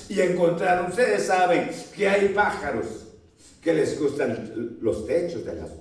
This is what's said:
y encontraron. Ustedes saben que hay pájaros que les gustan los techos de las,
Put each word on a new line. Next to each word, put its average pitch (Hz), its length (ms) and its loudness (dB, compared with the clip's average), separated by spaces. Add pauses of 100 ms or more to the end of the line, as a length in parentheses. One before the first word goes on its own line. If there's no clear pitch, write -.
y 190 140 -2
encontraron. 175 640 2
Ustedes 208 360 2
saben 180 460 2 (260)
que 196 140 0
hay 196 200 4
pájaros - 800 -2 (540)
que 165 120 2
les - 260 0
gustan 127 840 -4
los 110 240 -2
techos 165 400 -2
de - 100 -8
las, - 140 -10 (120)